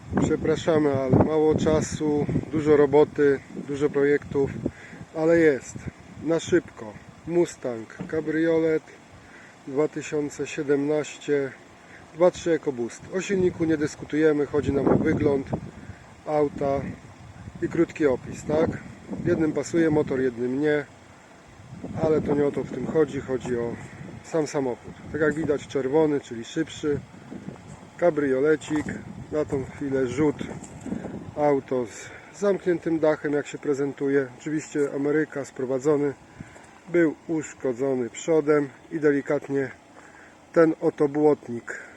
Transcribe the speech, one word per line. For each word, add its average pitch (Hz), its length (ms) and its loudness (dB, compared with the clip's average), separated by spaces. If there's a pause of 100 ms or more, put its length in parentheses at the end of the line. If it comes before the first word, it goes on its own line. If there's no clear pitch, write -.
(220)
Przepraszamy, 151 680 2
ale 135 320 4
mało 156 300 4
czasu, 151 720 0 (260)
dużo 151 240 4
roboty, 143 640 4 (280)
dużo 143 220 -2
projektów, 143 600 0 (680)
ale 165 220 4
jest. 147 360 2 (500)
Na 160 160 0
szybko. 123 520 -2 (340)
Mustang 147 720 -4 (120)
Cabriolet 160 720 0 (840)
dwa 143 200 0
tysiące 147 580 -6
siedemnaście, 143 1040 -2 (640)
dwa 170 160 4
trzy - 220 -2
EcoBoost. 123 500 -2 (140)
O 190 40 -2
silniku 180 440 0
nie 160 120 2
dyskutujemy, 147 680 0
chodzi 139 260 0
nam 135 160 2
o - 80 6
wygląd 147 500 2 (800)
auta 143 540 0 (840)
i 165 60 -2
krótki 160 380 0
opis, - 380 -2
tak? 156 260 0 (560)
Jednym 160 260 2
pasuje 160 380 2
motor, 143 300 2
jednym 127 400 -2
nie, 151 240 2 (1160)
ale 156 200 4
to 147 120 0
nie 143 120 2
o 143 40 2
to 135 140 -4
w - 60 -10
tym - 160 -6
chodzi, 143 340 0
chodzi 127 360 -4
o 117 160 -2 (520)
sam 160 220 -2
samochód. 123 480 -4 (180)
Tak 151 80 -2
jak 151 140 4
widać, 147 320 -2
czerwony, 143 540 2
czyli 117 240 -10
szybszy, 147 560 -4 (960)
kabriolecik, 147 920 2 (460)
na 151 120 0
tą 139 200 -4
chwilę 135 420 -2
rzut, 139 300 0 (1000)
auto 135 500 0
z - 240 -14 (280)
zamkniętym 175 600 0
dachem, 151 340 0
jak 143 140 0
się - 120 -10
prezentuje. 139 720 0 (100)
Oczywiście 151 420 -4 (140)
Ameryka, 147 500 0
sprowadzony, 135 720 0 (720)
był 165 260 4 (140)
uszkodzony 131 840 -2
przodem 151 580 2 (240)
i 165 80 -4
delikatnie 139 680 2 (840)
ten 160 280 6
oto 156 280 2
błotnik 139 720 0 (180)